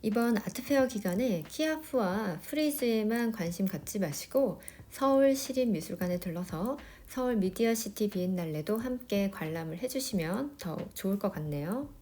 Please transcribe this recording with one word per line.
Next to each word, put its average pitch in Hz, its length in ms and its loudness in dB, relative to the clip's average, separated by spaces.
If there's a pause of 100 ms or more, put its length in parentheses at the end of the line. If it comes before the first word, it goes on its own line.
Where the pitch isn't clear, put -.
이번 233 340 4
아트페어 262 520 2
기간에 202 580 0
키아프와 220 960 0
프리즈에만 233 880 2
관심 185 360 0
갖지 180 340 -4
마시고 190 600 0 (300)
서울 269 460 6
시립미술관에 190 840 0
들러서 180 580 -2 (300)
서울 247 300 0
미디어시티 214 760 2
비엔날레도 180 680 -2
함께 233 520 -2
관람을 160 480 -6
해주시면 254 800 -2
더욱 - 380 -6
좋을 196 240 -2
것 190 100 0
같네요. 156 580 -4 (140)